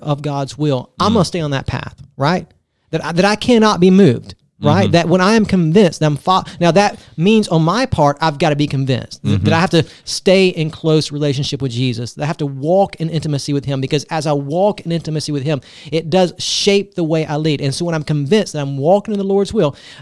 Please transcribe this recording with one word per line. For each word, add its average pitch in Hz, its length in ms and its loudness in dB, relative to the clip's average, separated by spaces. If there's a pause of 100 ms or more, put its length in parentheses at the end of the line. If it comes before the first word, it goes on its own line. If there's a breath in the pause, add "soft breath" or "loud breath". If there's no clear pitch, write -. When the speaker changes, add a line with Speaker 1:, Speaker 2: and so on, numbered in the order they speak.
Speaker 1:
of 147 180 -4
God's 139 380 -6
will, 143 420 -2
I'm 202 120 2
Speaker 2:
Mm. - 20 0
Speaker 1:
gonna 190 100 4
stay 175 160 -4
on 147 120 -4
that 135 140 -6
path, - 360 -8 (160)
right? 160 280 0 (440)
That 156 140 -4
I, 156 80 -6
that 180 120 2
I 208 120 2
cannot 214 440 4
be 185 100 6
moved. 185 440 4 (260)
Right? 165 240 4
Speaker 2:
Mm-hmm. 98 80 2
Speaker 1:
That 170 160 2
when 180 120 2
I 196 140 4
am 220 100 4
convinced 175 560 2
that 156 60 2
I'm 147 100 0
fo-, 190 280 0 (160 loud breath)
now 175 100 4
that 190 280 2 (200 loud breath)
means 208 300 2
on 165 140 2
my 196 240 0
part, 143 360 0
I've 151 160 -2
gotta 151 180 2
be 147 120 0
convinced 135 540 -4
th-, 104 140 0
Speaker 2:
Mm-hmm. 95 80 -2
Speaker 1:
that 151 80 2
I 165 80 2
have 185 100 2
to 165 140 2 (200 loud breath)
stay 190 440 2
in 160 220 -4
close 156 420 0
relationship 143 480 -4
with 131 120 -4
Jesus, 120 420 -4
that 143 80 -10
I 147 40 -4
have 160 120 -4
to 151 80 -4
walk 156 500 0
in 160 140 -4
intimacy 147 420 -4
with 139 140 -2
Him, 135 160 -4
because 135 220 -2
as 160 220 -6
I 156 60 0
walk 165 500 -2
in 165 100 -6
intimacy 156 400 -6
with 143 100 -4
Him, 147 180 -2 (320 loud breath)
it 160 160 -4
does 180 300 2
shape - 560 -2
the 180 100 -4
way 160 220 0
I 151 100 -4
lead. 151 240 -2
And 139 140 -2
so 170 100 -6
when 170 120 -4
I'm 151 80 -4
convinced 156 500 0
that 147 80 -6
I'm 139 160 -6
walking 196 340 0
in 202 60 -4
the 196 60 -4
Lord's 196 280 0
will, 175 240 0 (260 loud breath)